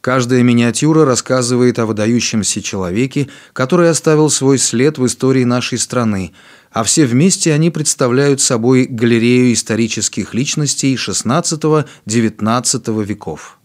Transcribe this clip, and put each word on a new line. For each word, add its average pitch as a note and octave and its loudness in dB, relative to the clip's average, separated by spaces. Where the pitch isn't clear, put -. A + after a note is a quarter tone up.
Каждая B2+ 0
миниатюра B2 2
рассказывает B2 0
о A2+ 0
выдающемся G#2+ -2
человеке, G#2+ -4
который E3 2
оставил D3+ 2
свой C3+ 2
след C3 0
в B2+ -2
истории C3 0
нашей B2 -2
страны, G#2 -2
а A2+ -4
все D3+ 2
вместе D3 2
они D#3+ 2
представляют C#3 0
собой B2+ 2
галерею A#2+ 2
исторических A2 -4
личностей C3+ -2
шестнадцатого, D3+ -2
девятнадцатого A2 -2
веков. G#2 -10